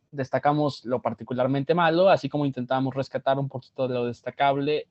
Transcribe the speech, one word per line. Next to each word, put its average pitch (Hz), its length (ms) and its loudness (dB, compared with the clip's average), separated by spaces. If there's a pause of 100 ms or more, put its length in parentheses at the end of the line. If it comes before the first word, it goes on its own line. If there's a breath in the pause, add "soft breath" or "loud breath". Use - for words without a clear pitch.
(120)
destacamos 143 720 0
lo 117 180 -2
particularmente 127 720 -2
malo, 175 340 4
así 147 200 4
como 147 180 -2
intentamos 131 480 -2
rescatar 135 440 -2
un 139 100 -4
poquito 131 400 -6
de 127 60 -2
lo 120 120 -2
destacable 139 840 -2